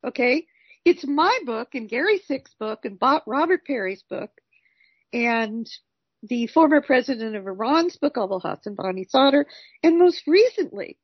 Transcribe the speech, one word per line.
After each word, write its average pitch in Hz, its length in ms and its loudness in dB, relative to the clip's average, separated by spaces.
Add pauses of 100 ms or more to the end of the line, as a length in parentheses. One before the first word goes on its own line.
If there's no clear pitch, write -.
Okay? 254 400 0 (380)
It's 339 240 2
my 339 380 0
book 233 280 -8
and 226 160 -8
Gary 370 360 0
Sick's - 340 -8
book 220 240 -8
and 202 160 -12
Bob, 277 280 2
Robert 320 380 -2
Perry's 196 440 -6
book - 200 -10 (840)
and 233 560 -4 (540)
the 233 240 -4
former 302 340 4
president 233 540 -2
of 196 120 -10
Iran's 262 480 -2
book, 285 220 -2
Abu 190 220 -4
Hassan 202 360 -8
Bani 190 300 -6
Sadr, 277 380 4 (400)
and 330 140 4
most 349 300 4
recently 359 760 0